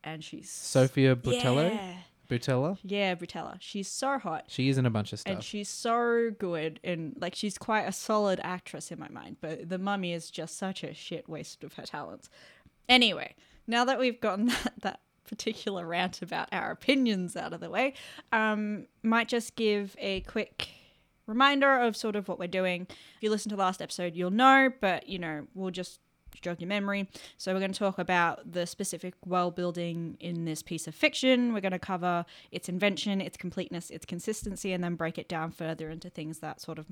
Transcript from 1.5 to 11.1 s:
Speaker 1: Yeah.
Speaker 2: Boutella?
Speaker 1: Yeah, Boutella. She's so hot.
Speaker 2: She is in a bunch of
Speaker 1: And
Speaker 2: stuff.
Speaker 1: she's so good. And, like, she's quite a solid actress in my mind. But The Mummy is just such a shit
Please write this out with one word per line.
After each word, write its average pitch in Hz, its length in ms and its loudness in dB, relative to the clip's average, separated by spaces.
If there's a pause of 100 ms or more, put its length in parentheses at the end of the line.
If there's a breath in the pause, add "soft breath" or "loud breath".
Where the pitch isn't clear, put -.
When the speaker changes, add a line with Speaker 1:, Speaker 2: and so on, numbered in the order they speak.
Speaker 1:
Yeah. 190 200 -6 (360)
Speaker 2:
Boutella? 135 540 0
Speaker 1:
Yeah, 196 320 0
Boutella. 170 440 -10
She's 196 300 -6
so 269 280 0
hot. 180 300 -4
Speaker 2:
She 135 220 2
is 135 80 4
in 127 80 4
a 120 40 6
bunch 110 220 0
of 104 140 -8
Speaker 1:
And 196 140 -2
Speaker 2:
stuff. 107 40 -10
Speaker 1:
she's 208 240 -6
so 233 720 2
good. 160 460 -2
And, 160 340 -4
like, 180 160 -4
she's 202 220 -4
quite 214 260 0
a 190 80 -2
solid 208 520 2
actress 180 480 -8
in 165 80 -12
my 151 100 -10
mind. - 320 -14
But 160 260 -8
The 185 120 -4
Mummy 190 340 -2
is 165 180 -8
just - 260 -8
such 190 280 -6
a - 80 -8
shit - 340 -10